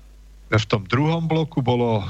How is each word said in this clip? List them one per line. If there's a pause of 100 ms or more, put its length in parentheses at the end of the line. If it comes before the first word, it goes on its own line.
(500)
v
tom
druhom
bloku
bolo